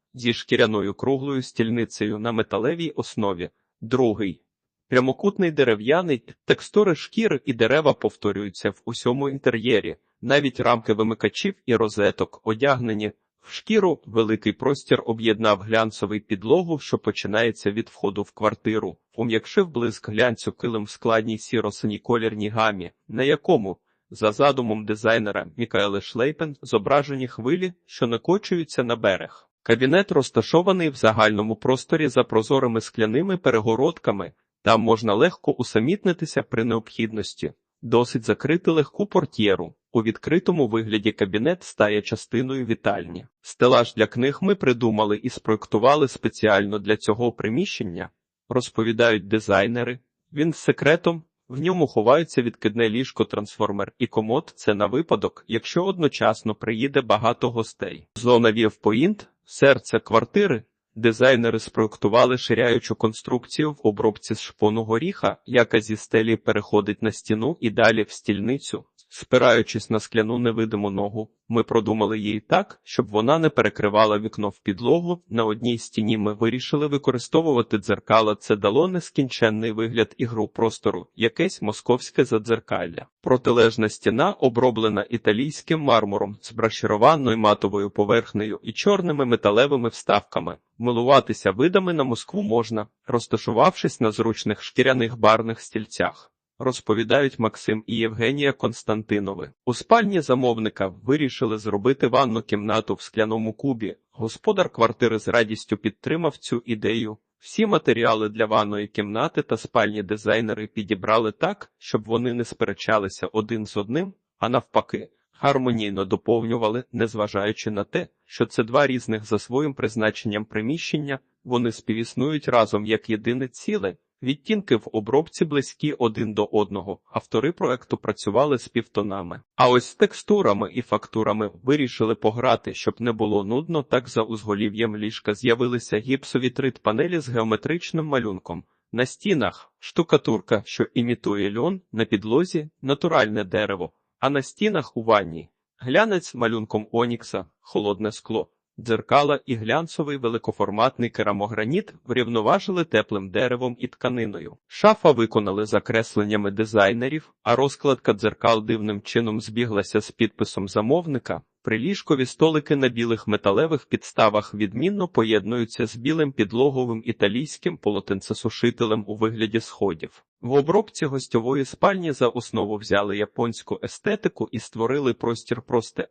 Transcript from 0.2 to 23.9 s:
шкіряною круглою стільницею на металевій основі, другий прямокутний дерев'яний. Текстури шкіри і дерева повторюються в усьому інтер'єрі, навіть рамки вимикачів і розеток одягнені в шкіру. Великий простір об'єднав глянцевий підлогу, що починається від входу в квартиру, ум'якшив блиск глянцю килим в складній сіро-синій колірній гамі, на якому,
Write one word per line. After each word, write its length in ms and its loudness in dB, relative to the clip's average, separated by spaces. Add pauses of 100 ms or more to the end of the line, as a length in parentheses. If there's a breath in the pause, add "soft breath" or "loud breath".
шкіряною 600 0
круглою 480 -2
стільницею 760 -4
на 140 -4
металевій 580 -2
основі, 600 -4 (300)
другий 600 0 (460)
прямокутний 600 0
дерев'яний. 720 2 (220)
Текстури 500 2
шкіри 500 -2
і 80 -2
дерева 400 2
повторюються 800 -4
в 140 -10
усьому 440 -2
інтер'єрі, 680 0 (240)
навіть 400 0
рамки 320 2
вимикачів 600 -2 (120)
і 100 2
розеток 680 0
одягнені 680 0 (280)
в 120 -20
шкіру. 540 0
Великий 460 0
простір 540 0
об'єднав 540 2
глянцевий 600 -2
підлогу, 580 0
що 200 -4
починається 720 -2
від 180 -4
входу 340 -6
в 80 -16
квартиру, 640 -2 (180)
ум'якшив 540 0
блиск 400 -6
глянцю 440 0
килим 320 -6
в 60 -14
складній 480 0
сіро-синій 600 -4
колірній 500 -2
гамі, 420 -2 (180)
на 160 -2
якому, 520 0 (340)